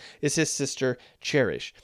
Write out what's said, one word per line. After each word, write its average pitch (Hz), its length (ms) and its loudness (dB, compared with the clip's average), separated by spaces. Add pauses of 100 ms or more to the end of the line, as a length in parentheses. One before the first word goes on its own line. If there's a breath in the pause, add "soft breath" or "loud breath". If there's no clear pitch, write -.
(200 loud breath)
is 147 140 0
his 156 180 2
sister 131 460 -2 (240 soft breath)
Cherish, 104 640 0